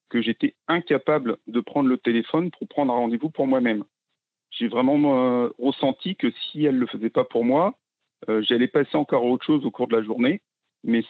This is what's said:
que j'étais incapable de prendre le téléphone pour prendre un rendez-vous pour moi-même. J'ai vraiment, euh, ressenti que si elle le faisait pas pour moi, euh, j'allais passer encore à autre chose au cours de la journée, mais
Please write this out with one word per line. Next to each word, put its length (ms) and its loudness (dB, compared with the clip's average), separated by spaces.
que 140 -2
j'étais 320 -2
incapable 800 0
de 140 -4
prendre 280 0
le 120 2
téléphone 500 0
pour 180 -10
prendre 240 -2
un 60 0
rendez-vous 320 -2
pour 160 -2
moi-même. 380 2
J'ai 200 -4
vraiment, 720 2
euh, 60 0
ressenti 560 -2
que 160 -2
si 340 -4
elle 140 2
le 80 0
faisait 240 -6
pas 140 0
pour 200 -2
moi, 300 0
euh, 120 2
j'allais 280 2
passer 260 0
encore 280 0
à 40 0
autre 180 0
chose 200 2
au 60 -4
cours 160 -4
de 80 0
la 60 4
journée, 400 -2
mais 260 0